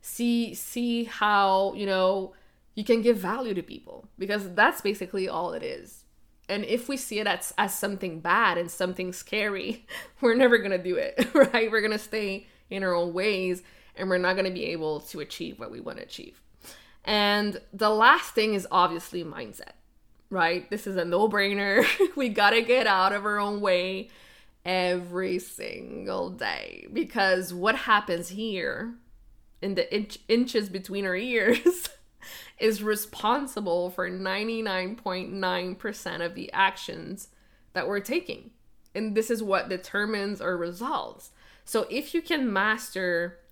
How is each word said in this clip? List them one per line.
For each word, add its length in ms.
see, 540
see 500
how, 680
you 100
know, 480
you 80
can 180
give 140
value 380
to 80
people, 460
because 360
that's 260
basically 480
all 240
it 100
is. 420
And 160
if 240
we 80
see 220
it 80
as, 320
as 180
something 440
bad 360
and 140
something 420
scary, 720
<laughs> 180
we're 160
never 220
gonna 200
do 180
it, 340
<laughs> 40
right? 360
We're 100
gonna 180
stay 480
in 140
our 100
own 200
ways, 480
and 120
we're 100
not 180
gonna 140
be 160
able 340
to 200
achieve 380
what 140
we 80
wanna 220
achieve. 380
And 560
the 180
last 440
thing 200
is 160
obviously 540
mindset, 480
right? 420
This 160
is 100
a 80
no-brainer. 800
<laughs> 160
We 120
gotta 340
get 240
out 260
of 120
our 160
own 200
way 500
every 720
single 920
day, 600
because 640
what 200
happens 540
here 680
in 120
the 200
inch-, 240
inches 400
between 380
our 100
ears 720
<laughs> 340
is 240
responsible 1080
for 200
ninety-nine 880
point 360
nine 420
percent 480
of 120
the 180
actions 760
that 140
we're 140
taking. 500
And 200
this 160
is 120
what 260
determines 720
our 160
results. 760
So 260
if 240
you 80
can 300
master 840